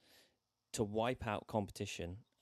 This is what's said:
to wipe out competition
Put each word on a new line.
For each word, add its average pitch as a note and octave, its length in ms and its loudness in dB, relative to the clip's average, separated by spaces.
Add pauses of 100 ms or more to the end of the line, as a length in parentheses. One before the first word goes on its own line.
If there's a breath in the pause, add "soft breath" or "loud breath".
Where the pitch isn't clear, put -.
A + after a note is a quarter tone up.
(720 soft breath)
to A#2+ 100 4
wipe A2 420 2
out G#2 220 0
competition G2+ 720 -2 (240)